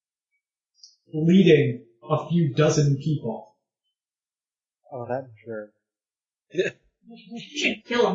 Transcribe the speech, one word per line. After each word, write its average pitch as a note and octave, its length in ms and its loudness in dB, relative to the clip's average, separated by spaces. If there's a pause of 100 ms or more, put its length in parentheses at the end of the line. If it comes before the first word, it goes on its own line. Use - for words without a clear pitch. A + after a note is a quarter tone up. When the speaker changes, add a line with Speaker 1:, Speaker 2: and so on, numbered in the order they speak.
(1120)
Speaker 1:
leading D#3 720 4 (240)
a - 200 -4
few D#3+ 260 0
dozen D3 420 2
people. - 580 -8 (1400)
Speaker 2:
Oh, B2 160 -10
that C3 200 -6 (160)
jerk. G#2+ 280 -12 (2250)
Speaker 3:
Kill A#3 280 0